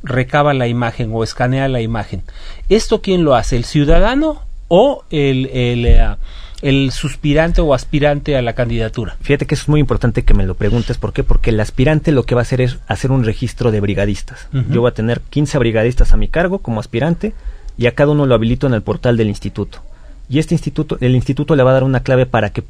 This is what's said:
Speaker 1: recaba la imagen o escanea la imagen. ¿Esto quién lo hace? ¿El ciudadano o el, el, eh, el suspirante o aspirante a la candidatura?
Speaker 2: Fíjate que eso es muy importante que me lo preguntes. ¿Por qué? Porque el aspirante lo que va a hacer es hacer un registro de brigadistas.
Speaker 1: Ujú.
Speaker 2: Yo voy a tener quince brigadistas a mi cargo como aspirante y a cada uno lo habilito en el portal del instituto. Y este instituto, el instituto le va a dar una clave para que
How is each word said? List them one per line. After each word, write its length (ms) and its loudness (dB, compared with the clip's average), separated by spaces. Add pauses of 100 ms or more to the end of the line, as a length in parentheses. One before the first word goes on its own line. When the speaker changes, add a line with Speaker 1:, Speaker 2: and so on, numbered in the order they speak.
Speaker 1:
recaba 520 0
la 140 0
imagen 440 -4
o 120 -2
escanea 440 -2
la 120 -2
imagen. 420 -6 (460)
¿Esto 320 2
quién 240 0
lo 100 4
hace? 220 0
¿El 80 -2
ciudadano 760 2 (260)
o 420 2
el, 360 0
el, 400 -2
eh, 280 6 (480)
el 300 2
suspirante 680 0
o 140 4
aspirante 640 0
a 60 0
la 100 -2
candidatura? 680 -4
Speaker 2:
Fíjate 260 0
que 80 0
eso 100 -4
es 40 -4
muy 120 4
importante 440 0
que 100 8
me 100 4
lo 100 -2
preguntes. 440 0
¿Por 140 -6
qué? 120 -2
Porque 260 4
el 100 2
aspirante 520 0
lo 120 2
que 100 -2
va 80 2
a 0 -
hacer 180 -2
es 160 0 (100)
hacer 240 -4
un 140 2
registro 480 -2
de 80 0
brigadistas. 720 -4
Speaker 1:
Ujú. 200 -2
Speaker 2:
Yo 100 2
voy 80 2
a 40 -14
tener 280 -2
quince 360 -2
brigadistas 540 4
a 40 8
mi 120 2
cargo 300 0
como 220 -6
aspirante 520 -2 (460)
y 80 0
a 80 2
cada 180 2
uno 140 2
lo 80 4
habilito 320 0
en 80 2
el 80 0
portal 340 0
del 120 0
instituto. 520 -8 (480)
Y 120 -2
este 140 -2
instituto, 460 -4
el 140 2
instituto 420 0
le 60 4
va 80 6
a 40 4
dar 100 2
una 160 0
clave 260 2
para 240 -2
que 200 -8